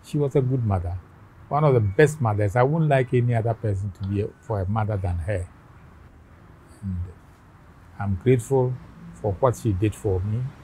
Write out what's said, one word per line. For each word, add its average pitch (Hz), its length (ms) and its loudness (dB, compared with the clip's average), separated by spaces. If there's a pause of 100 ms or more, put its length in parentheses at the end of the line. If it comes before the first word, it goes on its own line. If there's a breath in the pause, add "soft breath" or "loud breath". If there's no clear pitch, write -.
She - 140 -4
was 143 160 0
a 147 60 6
good 127 240 0
mother, 90 320 0 (520)
one 147 160 0
of 139 100 6
the 123 60 6
best - 400 2
mothers. 104 360 0
I 123 60 6
wouldn't 156 280 2
like 135 240 2
any 123 200 2
other 113 200 0
person 101 460 -4
to 95 80 -6
be 101 140 -2
a, 110 60 -4 (120)
for 107 200 -4
a 92 80 -2
mother 107 280 0
than 90 220 -4
her. 90 280 -4 (1400)
And 95 140 -6 (1040)
I'm 98 240 0
grateful 127 480 2 (480)
for 107 140 -2
what 127 220 2
she 110 160 0
did 98 220 0
for 95 260 0
me. 107 200 -2 (240)